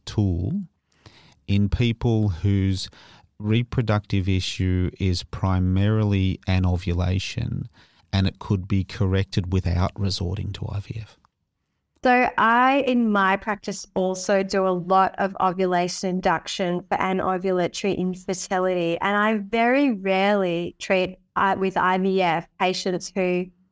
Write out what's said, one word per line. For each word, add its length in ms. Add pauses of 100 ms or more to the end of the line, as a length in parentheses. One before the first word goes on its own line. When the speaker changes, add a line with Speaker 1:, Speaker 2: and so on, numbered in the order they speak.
Speaker 1:
tool 560 (840)
in 220
people 600
whose 580 (520)
reproductive 920
issue 680
is 240
primarily 1200
an 180
ovulation 1040 (460)
and 140
it 100
could 300
be 160
corrected 680
without 460
resorting 560
to 160
I 100
V 220
F? 160 (840)
Speaker 2:
So 340
I, 500
in 240
my 260
practice, 480 (100)
also 480
do 240
a 20
lot 480
of 220
ovulation 720
induction 760
for 100
anovulatory 1000
infertility, 1040
and 160
I 200
very 540
rarely 880
treat, 380 (180)
uh, 220
with 200
I 200
V 240
F 260 (120)
patients 560
who 300 (260)